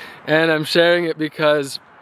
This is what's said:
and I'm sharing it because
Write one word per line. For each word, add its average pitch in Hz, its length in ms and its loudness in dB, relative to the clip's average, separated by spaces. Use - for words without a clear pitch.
and 160 240 2
I'm 156 140 0
sharing 175 400 2
it 160 140 -6
because 151 640 -2